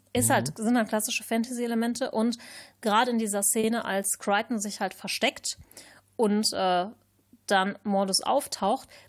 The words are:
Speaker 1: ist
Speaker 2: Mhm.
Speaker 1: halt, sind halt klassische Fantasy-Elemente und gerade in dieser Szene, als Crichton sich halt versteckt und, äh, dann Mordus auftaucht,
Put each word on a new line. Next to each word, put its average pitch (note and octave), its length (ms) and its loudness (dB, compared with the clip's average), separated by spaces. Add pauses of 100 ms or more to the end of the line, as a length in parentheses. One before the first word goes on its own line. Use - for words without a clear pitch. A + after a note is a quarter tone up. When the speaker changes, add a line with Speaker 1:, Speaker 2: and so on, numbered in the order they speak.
(120)
Speaker 1:
ist B3 160 2
Speaker 2:
Mhm. C4+ 60 2
Speaker 1:
halt, - 220 0
sind A3+ 200 2
halt A3 120 2
klassische - 360 -4
Fantasy-Elemente A#3 880 -2
und A3+ 260 0 (420)
gerade A#3 300 4
in A#3 80 2
dieser G3+ 240 0
Szene, A3 420 0
als F#3+ 360 -2
Crichton G#3+ 400 0
sich G#3 200 -6
halt F#3+ 140 -2
versteckt - 640 -4 (580)
und, G#3+ 360 2
äh, F#3 340 2 (600)
dann F#3+ 340 2
Mordus G3 400 0
auftaucht, A#3 680 -2 (200)